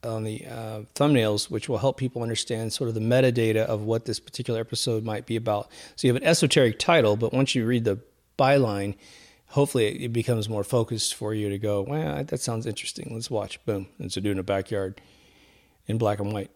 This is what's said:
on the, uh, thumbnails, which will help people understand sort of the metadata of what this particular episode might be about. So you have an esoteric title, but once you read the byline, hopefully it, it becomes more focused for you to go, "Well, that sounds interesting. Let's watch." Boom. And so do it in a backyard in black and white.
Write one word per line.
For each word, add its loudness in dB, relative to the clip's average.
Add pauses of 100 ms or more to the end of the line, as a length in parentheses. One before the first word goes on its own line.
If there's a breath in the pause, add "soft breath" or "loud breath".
on -6
the, -8
uh, -10 (140)
thumbnails, 4
which -4
will 0
help 0
people -4
understand -4
sort -2
of -2
the -2
metadata 4
of -2
what -2
this -6
particular -6
episode -2
might -6
be -2
about. -2 (240 loud breath)
So 2
you 6
have -2
an 0
esoteric 4
title, 4
but 0
once 2
you 0
read 2
the 0 (400)
byline, 4 (560 loud breath)
hopefully 2
it, -4
it -4
becomes 0
more -4
focused 0
for -6
you -2
to -2
go, 0
"Well, -4
that -6
sounds -6
interesting. -10
Let's -10
watch." -6
Boom. -4 (100)
And -8
so -6
do -2
it 0
in -2
a -4
backyard -4 (840 soft breath)
in -2
black 2
and -4
white. -6